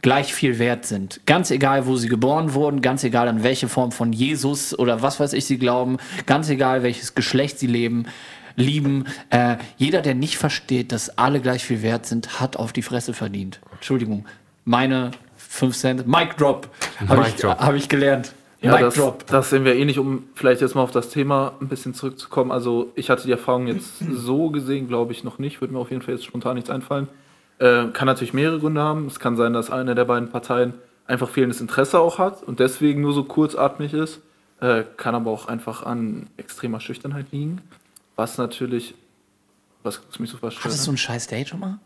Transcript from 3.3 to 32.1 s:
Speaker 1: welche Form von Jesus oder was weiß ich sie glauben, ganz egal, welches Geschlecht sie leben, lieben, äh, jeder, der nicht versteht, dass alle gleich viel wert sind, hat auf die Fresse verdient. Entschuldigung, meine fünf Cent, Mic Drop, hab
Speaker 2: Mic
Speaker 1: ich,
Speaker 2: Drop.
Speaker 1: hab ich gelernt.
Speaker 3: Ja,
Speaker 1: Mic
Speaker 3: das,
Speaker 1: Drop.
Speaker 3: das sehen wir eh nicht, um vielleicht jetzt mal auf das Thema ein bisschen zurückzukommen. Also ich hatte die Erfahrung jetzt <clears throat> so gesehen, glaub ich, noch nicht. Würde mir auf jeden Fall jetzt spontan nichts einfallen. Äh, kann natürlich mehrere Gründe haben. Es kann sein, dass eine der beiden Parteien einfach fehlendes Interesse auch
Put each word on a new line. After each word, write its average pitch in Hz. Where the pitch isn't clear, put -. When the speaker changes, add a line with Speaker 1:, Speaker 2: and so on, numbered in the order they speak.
Speaker 1:
welche 127
Form 123
von 117
Jesus 139
oder 120
was 139
weiß 143
ich 135
sie 135
glauben, 127
ganz 156
egal, 131
welches -
Geschlecht 131
sie 131
leben, 117
lieben, 139
äh, 120
jeder, 156
der 147
nicht 135
versteht, 123
dass -
alle 135
gleich 127
viel 110
wert 113
sind, -
hat 127
auf 113
die 123
Fresse 120
verdient. 98
Entschuldigung, 110
meine 127
fünf -
Cent, 127
Mic 165
Drop, 139
hab -
Speaker 2:
Mic 113
Speaker 1:
ich, 107
Speaker 2:
Drop. -
Speaker 1:
hab 139
ich 143
gelernt. 139
Speaker 3:
Ja, 117
Speaker 1:
Mic -
Speaker 3:
das, 120
Speaker 1:
Drop. 139
Speaker 3:
das 135
sehen 135
wir 127
eh 135
nicht, 143
um 135
vielleicht 127
jetzt 135
mal 131
auf 127
das 117
Thema 139
ein 135
bisschen 131
zurückzukommen. 131
Also 120
ich -
hatte 123
die 127
Erfahrung 123
jetzt 110
<clears throat> 160
so 131
gesehen, 135
glaub 120
ich, -
noch 120
nicht. 143
Würde 135
mir 131
auf 120
jeden 127
Fall -
jetzt 120
spontan 123
nichts 123
einfallen. 139
Äh, 120
kann -
natürlich 131
mehrere 156
Gründe 151
haben. 151
Es 139
kann 120
sein, 117
dass 113
eine 127
der 123
beiden 120
Parteien 123
einfach 123
fehlendes 123
Interesse 135
auch 165